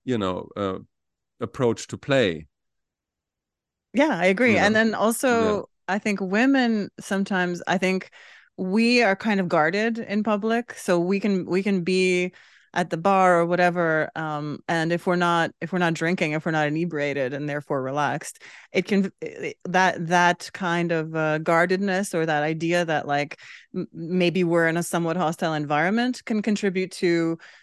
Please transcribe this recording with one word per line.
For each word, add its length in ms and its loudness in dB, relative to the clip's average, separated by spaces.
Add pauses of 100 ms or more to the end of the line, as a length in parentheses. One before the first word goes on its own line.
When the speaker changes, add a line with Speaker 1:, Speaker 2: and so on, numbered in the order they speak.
Speaker 1:
you 140 -2
know, 380 -4
uh, 240 -4 (600)
approach 480 -2
to 100 -10
play. 500 0 (1500)
Speaker 2:
Yeah, 220 2
I 100 0
agree. 300 4
Speaker 1:
You 40 4
Speaker 2:
And 160 4
Speaker 1:
know? 80 4
Speaker 2:
then 100 2
also, 600 2
Speaker 1:
Yeah. 60 -4 (340)
Speaker 2:
I 20 -2
think 240 -4
women 680 2 (100)
sometimes, 640 -2
I 120 0
think 340 -2 (460)
we 440 2
are 140 4
kind 240 0
of 80 -2
guarded 500 0
in 240 -4
public, 520 -2
so 260 0
we 200 0
can, 260 0
we 180 -2
can 200 0
be 500 0 (400)
at 160 -2
the 80 -4
bar 420 4
or 60 2
whatever, 720 2
um, 500 -6
and 240 0
if 160 -2
we're 80 2
not, 340 2 (120)
if 100 -8
we're 80 -2
not 140 2
drinking, 400 -2
if 120 -4
we're 60 0
not 160 0
inebriated 640 -2
and 140 -6
therefore 340 -4
relaxed, 600 -4 (300)
it 120 0
can, 360 0
it, 420 -10
that, 440 0
that 460 2
kind 380 -2
of, 240 -2
uh, 220 0
guardedness 760 0
or 120 -2
that 180 0
idea 400 0
that, 240 -2
like, 320 -4 (340)
m-, 200 -6
maybe 500 0
we're 240 4
in 80 0
a 80 0
somewhat 320 -2
hostile 380 -2
environment 720 -2
can 160 -2
contribute 500 -2
to 460 0 (260)